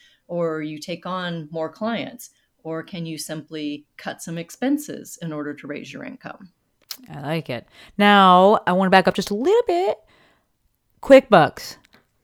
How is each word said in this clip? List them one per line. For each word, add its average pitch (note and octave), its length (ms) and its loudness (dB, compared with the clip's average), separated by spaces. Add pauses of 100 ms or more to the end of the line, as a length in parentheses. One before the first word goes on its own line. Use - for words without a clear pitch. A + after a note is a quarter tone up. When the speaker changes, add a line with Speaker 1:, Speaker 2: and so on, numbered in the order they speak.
(260)
Speaker 1:
or E3 360 -6
you D3+ 160 -10
take E3+ 280 -14
on F3 460 -8
more D#3+ 160 -6
clients, G3+ 600 -10 (340)
or D#3+ 180 -8
can E3+ 240 -10
you D#3+ 120 -10
simply D3+ 640 -10 (140)
cut - 240 -14
some E3+ 160 -10
expenses - 840 -6
in E3 120 -10
order D3 220 -10
to D3 120 -18
raise C#3+ 260 -14
your - 100 -16
income? - 460 -18 (640)
Speaker 2:
I C#3 80 -14
like D3+ 300 -8
it. A#2 180 -10 (300)
Now, G3 680 6
I F3+ 60 0
wanna F#3+ 180 0
back F#3+ 160 6
up F#3 80 0
just - 160 -6
a G3+ 40 -6
little F4+ 320 2
bit. F4+ 320 -2 (1040)
QuickBooks. - 760 4 (460)